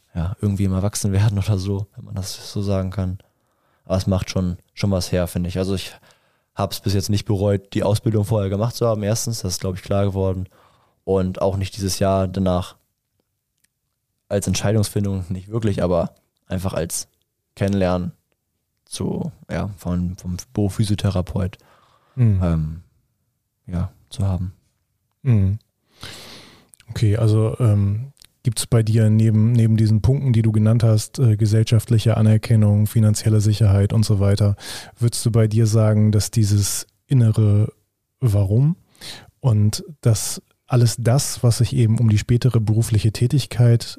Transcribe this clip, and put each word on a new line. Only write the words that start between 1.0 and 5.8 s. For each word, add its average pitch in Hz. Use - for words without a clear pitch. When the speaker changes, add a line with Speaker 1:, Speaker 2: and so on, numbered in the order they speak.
Speaker 1:
oder 95
so, 98
wenn 107
man 101
das -
so 107
sagen 95
kann. 92
Aber 92
es 95
macht 92
schon, 90
schon 101
was 92
her, 90
finde 87
ich. 92
Also 95
ich -